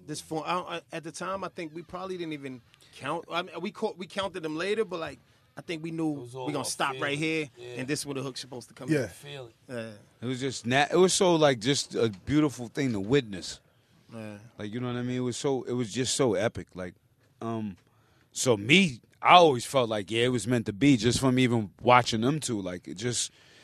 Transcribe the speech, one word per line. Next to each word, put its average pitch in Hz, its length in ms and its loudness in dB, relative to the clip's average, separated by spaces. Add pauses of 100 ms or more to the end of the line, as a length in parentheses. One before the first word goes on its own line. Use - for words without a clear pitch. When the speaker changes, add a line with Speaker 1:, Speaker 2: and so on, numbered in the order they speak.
Speaker 1:
this 147 160 -10
Speaker 2:
man. - 60 -20
Speaker 1:
form. 156 180 -6
I 165 60 -4
don't, 175 160 -4
I, 170 120 -8 (160)
at 165 60 -8
the 160 80 -12
time, 190 320 -8
I 180 60 -8
think 160 260 -12
we 170 80 -12
probably 185 340 -12
didn't 165 180 -8
even 135 260 -12 (380)
count. 156 340 -6
I 170 100 -2
mean, 185 180 -12
we 202 120 -6
caught, 208 260 -6
we 185 80 -10
counted 185 380 -6
them 156 120 -4
later, 202 280 -2
but, 175 160 -8
like, 151 180 -10 (380)
I - 40 -16
think 160 220 -8
we 165 80 -6
knew 160 220 -2
Speaker 2:
It 143 80 -6
was 123 160 -14
all 131 100 -8
Speaker 1:
we 151 60 -4
gonna 143 80 -2
Speaker 2:
about 120 100 -4
Speaker 1:
stop 147 200 0 (100)
right - 0 -
Speaker 2:
feeling. 143 180 -2
Speaker 1:
here, 160 300 -2 (100)
Speaker 2:
Yeah. 120 80 -14 (140)
Speaker 1:
and 127 80 -8
this 147 180 -4
where 143 80 -8
the 135 80 -6
hook's 135 180 -10
supposed 127 280 -14
to - 60 -20
come 127 140 -14
Speaker 3:
Yeah. 147 160 2
Speaker 1:
in. 101 40 -10
Speaker 2:
Feel 143 400 -14
it. - 60 -20 (140)
Speaker 1:
Yeah. 113 220 -8 (320)
Speaker 4:
It 117 40 -8
was 127 120 -4
just 131 280 -6
nat-, 135 260 4
it 156 60 4
was 180 160 6
so, 180 200 4
like, 147 240 6
just 123 380 -2
a 117 140 2 (160)
beautiful 127 420 0
thing 135 240 -2
to 101 80 -2
witness. 104 580 -2 (560)
Speaker 1:
Yeah. 107 240 -12 (180)
Speaker 4:
Like, 104 160 -8
you 117 60 -6
know 123 80 -4
what 120 100 -4
I 123 60 -4
mean? 123 140 -4
It 127 40 -2
was 123 160 -2
so, 135 280 -2
it - 80 -6
was 120 200 -2
just 120 220 -2
so 123 200 4
epic. 98 420 -2
Like, 90 180 -10 (480)
um, 110 340 -6 (540)
so 123 260 2
me, 131 440 4 (200)
I 139 140 8
always 156 300 8
felt 127 240 0
like, 107 240 -4
yeah, 117 140 2
it - 20 2
was 120 180 -2
meant 120 200 0
to 107 60 -4
be 135 240 6
just 113 220 2
from 131 220 2
even 117 300 2 (120)
watching 120 380 6
them 139 180 2
two. 117 240 -4
Like, 90 240 -8
it - 120 -10
just, 113 340 -4 (320)